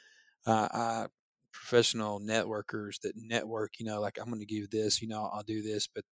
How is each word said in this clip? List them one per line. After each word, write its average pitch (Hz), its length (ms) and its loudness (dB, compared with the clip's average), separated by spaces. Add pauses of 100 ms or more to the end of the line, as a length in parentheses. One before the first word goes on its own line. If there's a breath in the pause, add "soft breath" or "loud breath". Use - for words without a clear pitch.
(460 loud breath)
uh, 110 260 6
uh, 113 360 0 (440)
professional 110 680 4
networkers 107 800 -2
that 95 140 -4
network, 113 640 -2
you 113 60 -6
know, 107 160 -2
like, 101 180 -2
"I'm 110 100 -8
gonna 110 160 -6
give 104 260 -4
this, 110 300 2
you 110 60 -6
know, 107 180 -4
I'll 104 180 -6
do 110 180 -4
this," 107 260 -2
but - 240 -10